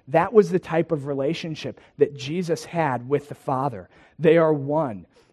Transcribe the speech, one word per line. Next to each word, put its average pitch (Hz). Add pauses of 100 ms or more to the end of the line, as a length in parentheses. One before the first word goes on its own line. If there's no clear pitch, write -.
That 165
was 196
the 185
type 165
of 143
relationship 143 (160)
that 143
Jesus 156
had 131
with 139
the 135
Father. 131 (300)
They 160
are 160
one. 139 (260)